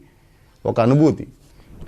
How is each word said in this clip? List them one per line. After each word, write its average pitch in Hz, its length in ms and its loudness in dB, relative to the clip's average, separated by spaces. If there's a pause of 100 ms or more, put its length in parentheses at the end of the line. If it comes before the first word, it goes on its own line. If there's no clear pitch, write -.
(680)
ఒక 107 140 -2
అనుభూతి, 135 460 2 (600)